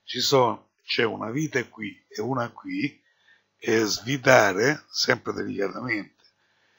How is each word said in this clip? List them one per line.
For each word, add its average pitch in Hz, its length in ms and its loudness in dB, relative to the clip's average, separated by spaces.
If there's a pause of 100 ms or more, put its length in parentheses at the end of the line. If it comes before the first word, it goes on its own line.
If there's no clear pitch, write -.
ci - 160 -8
sono, 123 520 2 (120)
c'è - 200 -2
una 104 260 -4
vite 131 400 -4
qui 101 400 -14
e - 120 -10
una 120 280 -4
qui, 98 520 -8 (560)
e 113 260 2
svitare, 120 1080 2
sempre 113 440 -2
delicatamente, 101 920 -6 (560)